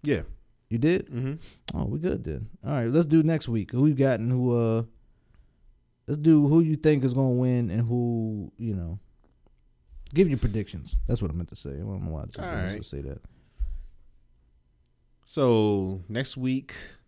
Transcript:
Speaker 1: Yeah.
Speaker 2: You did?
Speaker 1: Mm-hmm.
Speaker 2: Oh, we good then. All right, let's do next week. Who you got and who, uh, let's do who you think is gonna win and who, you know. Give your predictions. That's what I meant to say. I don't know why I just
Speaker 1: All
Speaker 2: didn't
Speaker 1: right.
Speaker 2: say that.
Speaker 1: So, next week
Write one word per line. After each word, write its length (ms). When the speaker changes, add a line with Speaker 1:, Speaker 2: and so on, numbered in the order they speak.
Speaker 1:
Yeah. 200
Speaker 2:
You 100
did? 300
Speaker 1:
Mm-hmm. 680
Speaker 2:
Oh, 80
we 140
good 240
then. 260
All 60
right, 160
let's 180
do 160
next 260
week. 240
Who 140
you 80
got 260
and 120
who, 260
uh, 260
let's 120
do 280
who 140
you 140
think 280
is 100
gonna 220
win 340
and 180
who, 680
you 160
know. 240
Give 160
your 100
predictions. 580
That's 140
what 80
I 60
meant 140
to 60
say. 160
I 80
don't 260
know 80
why 80
I 40
just 140
Speaker 1:
All 60
Speaker 2:
didn't 280
Speaker 1:
right. 120
Speaker 2:
say 160
that. 200
Speaker 1:
So, 800
next 300
week 360